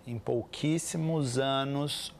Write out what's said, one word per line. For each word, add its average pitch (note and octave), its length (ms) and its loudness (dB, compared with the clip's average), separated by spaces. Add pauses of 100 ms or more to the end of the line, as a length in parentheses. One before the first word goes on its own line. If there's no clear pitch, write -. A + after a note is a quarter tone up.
Em A#2+ 140 -6
pouquíssimos D3+ 1200 0
anos, C#3 800 0